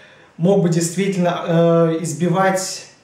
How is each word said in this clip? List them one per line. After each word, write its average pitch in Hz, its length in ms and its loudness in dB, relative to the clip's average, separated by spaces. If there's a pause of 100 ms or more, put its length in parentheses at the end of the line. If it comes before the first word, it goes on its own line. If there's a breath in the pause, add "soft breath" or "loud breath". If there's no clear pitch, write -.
(380 loud breath)
мог 185 240 2
бы 170 80 2
действительно, 175 760 -2
э, 165 540 2
избивать 180 840 -2 (180)